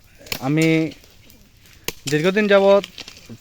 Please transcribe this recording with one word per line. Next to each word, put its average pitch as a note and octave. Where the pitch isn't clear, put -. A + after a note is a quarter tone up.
আমি D#3+
দীর্ঘদিন F#3
যাবৎ G3